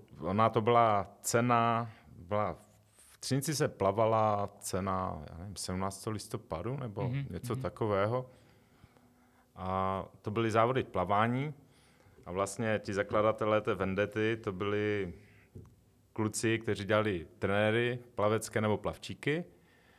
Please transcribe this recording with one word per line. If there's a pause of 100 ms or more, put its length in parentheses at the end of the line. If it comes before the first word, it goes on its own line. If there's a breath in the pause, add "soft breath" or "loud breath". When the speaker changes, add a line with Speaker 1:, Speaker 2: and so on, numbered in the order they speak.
(200)
Speaker 1:
ona
to
byla
cena, (280 loud breath)
byla, (540)
v
Třinci
se
plavala (100)
cena,
já
nevím,
sedmnáctého
listopadu
nebo
Speaker 2:
Mhm,
Speaker 1:
něco
Speaker 2:
mhm.
Speaker 1:
takového. (1300 soft breath)
A (160)
to
byly
závody
v
plavání. (720 soft breath)
A
vlastně
ti
zakladatelé
té
Vendety,
to
byli (1000 loud breath)
kluci,
kteří
dělali (120)
trenéry (160)
plavecké
nebo
plavčíky. (560 soft breath)